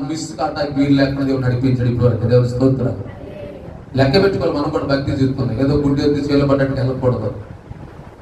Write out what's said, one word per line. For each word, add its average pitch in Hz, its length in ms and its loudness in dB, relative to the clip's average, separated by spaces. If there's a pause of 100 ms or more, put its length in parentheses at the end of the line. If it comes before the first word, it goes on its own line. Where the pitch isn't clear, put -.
మిస్ - 280 -8
కావడానికి 143 440 -4
వీలు 139 160 4
లేకుండా 139 300 0
దేవుడు 127 200 0
నడిపించాడు 120 420 2
ఇప్పటివరకు. 120 380 2
దేవుని 120 220 4
స్తోత్రం. - 480 2 (1000)
లెక్క 139 280 4
పెట్టుకోవాలి 156 360 0
మనం 147 100 -2
కూడా 147 140 -2
భక్తి 139 280 -2
జీవితంలో. 131 420 0
ఏదో 139 200 2
గుడ్డి 143 360 2
ఎత్తి 139 220 0
చేలు 139 140 4
పడ్డట్టు 135 340 2
వెళ్ళకూడదు. 127 540 0 (880)